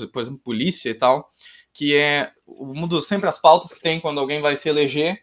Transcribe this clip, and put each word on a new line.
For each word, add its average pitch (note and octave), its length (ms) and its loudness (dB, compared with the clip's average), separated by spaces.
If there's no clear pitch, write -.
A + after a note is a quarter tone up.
por B2+ 120 -8
exemplo, C3 180 -10
polícia B2 500 -4
e A2+ 40 -4
tal, B2+ 340 2
que D3 220 0
é D3 360 2
uma C#3 420 -8
das, E3 200 -2
sempre G3+ 200 0
as D#3 120 -2
pautas E3+ 340 6
que - 80 -20
tem E3 180 -2
quando D3 200 -4
alguém C#3+ 220 -2
vai C#3+ 140 2
se D3 140 -4
eleger D3 540 0